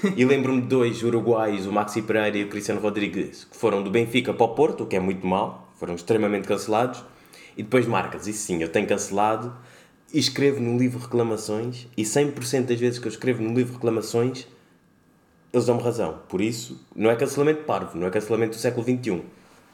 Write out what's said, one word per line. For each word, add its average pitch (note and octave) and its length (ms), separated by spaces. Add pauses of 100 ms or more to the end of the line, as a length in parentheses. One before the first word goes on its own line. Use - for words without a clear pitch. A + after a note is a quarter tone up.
(160)
E B2 80
lembro-me C3 380
de A#2+ 60
dois A#2+ 340
uruguaios, A2 640
o G2 60
Maxi G#2 280
Pereira G#2+ 380
e G2+ 60
o G2+ 40
Cristiano G#2 320
Rodrigues, G2+ 640
que - 100
foram G2+ 280
do G2 80
Benfica A#2 420
para A#2 140
o - 80
Porto, C#3 300
o - 20
que G2+ 100
é F#2 40
muito F#2 260
mau, F#2+ 500
foram F2 180
extremamente G2+ 540
cancelados. G#2+ 560 (500)
E - 80
depois A2+ 240
marcas, F#2+ 400
isso G#2 200
sim, E2+ 160
eu E2 80
tenho G#2 160
cancelado. G#2+ 680 (560)
E D#3+ 80
escrevo C#3 400
no A#2+ 200
livro B2 200
reclamações, A2+ 880 (120)
e G#2+ 80
cem C#3+ 240
por B2+ 140
cento B2 240
das A#2+ 120
vezes A#2+ 180
que - 80
eu A2 60
escrevo A#2+ 300
no A2 120
livro B2 200
reclamações, A#2 720 (1080)
eles A#2+ 140
dão-me A#2 160
razão. G#2+ 380 (100)
Por F#2 100
isso, A#2 420 (140)
não A2 140
é A#2 60
cancelamento C#3+ 480
parvo, F#2+ 340
não F2+ 80
é F#2+ 40
cancelamento A2 460
do - 40
século A#2+ 240
vinte B2 240
e - 20
um. E2+ 120 (520)